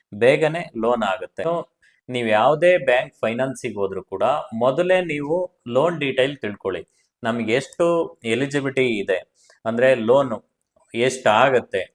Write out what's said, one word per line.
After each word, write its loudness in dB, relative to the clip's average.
ಬೇಗನೆ 0
ಲೋನ್ 0
ಆಗುತ್ತೆ. -6
ಇನ್ನು -6
ನೀವ್ -4
ಯಾವುದೇ 4
ಬ್ಯಾಂಕ್ 0
ಫೈನಾನ್ಸಿಗೆ -4
ಹೋದ್ರು -4
ಕೂಡ -6
ಮೊದಲೇ 0
ನೀವು -6
ಲೋನ್ 0
ಡೀಟೇಲ್ -2
ತಿಳ್ಕೊಳ್ಳಿ. -8
ನಮ್ಗೆ -2
ಎಷ್ಟು -2
ಎಲಿಜಿಬಿಲಿಟಿ 0
ಇದೆ, -2
ಅಂದ್ರೆ 2
ಲೋನು 2
ಎಷ್ಟು 0
ಆಗತ್ತೆ, 2